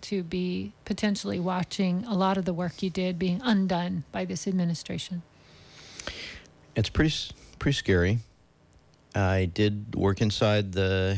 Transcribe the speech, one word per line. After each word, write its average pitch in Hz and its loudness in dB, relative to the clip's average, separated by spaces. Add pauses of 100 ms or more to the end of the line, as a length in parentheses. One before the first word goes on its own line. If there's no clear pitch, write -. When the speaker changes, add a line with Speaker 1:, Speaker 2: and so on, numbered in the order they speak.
Speaker 1:
to 196 -4
be 180 -4 (140)
potentially 202 -2
watching 180 0
a 233 -2
lot 190 4
of 180 -2
the 180 0
work 170 -4
you 190 0
did 180 -2
being 180 0
undone 185 0
by 190 -4
this 185 -6
administration? 175 -2 (1500)
Speaker 2:
It's 110 0
pretty 156 2
s-, - -6 (260)
pretty 139 0
scary. 95 4 (920)
I 95 2
did 107 0
work 95 2
inside 104 2
the 95 2